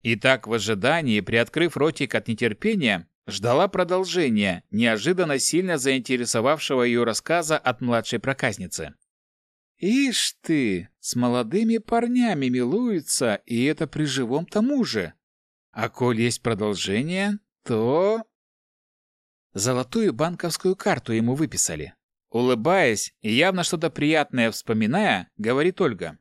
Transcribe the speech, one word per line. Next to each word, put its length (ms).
И 140
так 300
в 60
ожидании, 680
приоткрыв 560
ротик 380
от 140
нетерпения, 800
ждала 420
продолжения, 1000
неожиданно 680
сильно 400
заинтересовавшего 1040
ее 220
рассказа 520
от 240
младшей 380
проказницы. 760
«Ишь 640
ты, 460
с 160
молодыми 600
парнями 680
милуется, 880
и 180
это 220
при 180
живом-то 580
муже. 520
А 180
коль 320
есть 220
продолжение, 960
то...» 600
Золотую 600
банковскую 640
карту 360
ему 220
выписали. 600
Улыбаясь 920
и 100
явно 300
что-то 260
приятное 640
вспоминая, 880
говорит 420
Ольга. 400